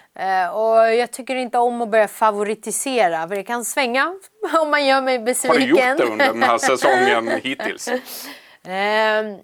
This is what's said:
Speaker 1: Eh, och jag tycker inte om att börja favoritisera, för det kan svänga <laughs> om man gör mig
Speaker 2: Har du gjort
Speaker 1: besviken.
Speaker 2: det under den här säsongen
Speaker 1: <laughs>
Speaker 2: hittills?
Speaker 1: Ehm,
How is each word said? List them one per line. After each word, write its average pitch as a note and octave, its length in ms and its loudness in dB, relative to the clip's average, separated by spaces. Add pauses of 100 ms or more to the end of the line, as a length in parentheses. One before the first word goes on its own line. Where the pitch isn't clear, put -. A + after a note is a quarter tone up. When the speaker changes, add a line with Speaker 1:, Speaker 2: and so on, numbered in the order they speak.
(440)
Speaker 1:
Eh, F3 120 -6
och A3+ 380 4
jag A#3+ 180 0
tycker B3+ 240 -8
inte B3+ 220 -4
om A#3+ 240 0
att A3+ 60 -4
börja G#3 200 4
favoritisera, G#3 1200 -2
för G3+ 80 -6
det G3 60 -6
kan A#3+ 220 -6
svänga C4+ 500 -2 (200)
<laughs> E4+ 260 -2
om D#4 100 0
man D4 160 2
gör C4+ 140 4
mig C4 180 0
Speaker 2:
Har A3 60 -10 (340)
du C4+ 60 2
gjort C#4 160 4
Speaker 1:
besviken. B3+ 160 2
Speaker 2:
det D#4 80 2
under A#3+ 220 2
den A#3 160 0
här A#3+ 160 4
säsongen B2 680 2
Speaker 1:
<laughs> G#2+ 140 -4
Speaker 2:
hittills? - 460 -8 (760)
Speaker 1:
Ehm, G#3+ 800 0